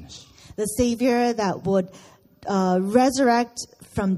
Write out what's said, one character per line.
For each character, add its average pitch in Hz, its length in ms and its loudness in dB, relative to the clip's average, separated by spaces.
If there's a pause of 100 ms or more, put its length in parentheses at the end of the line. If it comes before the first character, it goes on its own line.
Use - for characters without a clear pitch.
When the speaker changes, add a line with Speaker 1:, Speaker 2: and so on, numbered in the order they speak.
Speaker 1:
主。 - 180 -20 (300)
Speaker 2:
The 214 80 -6 (180)
Savior 240 520 0
that 214 300 -4
would, 190 260 0 (560)
uh, 190 340 0
resurrect 240 720 2 (420)
from 190 240 0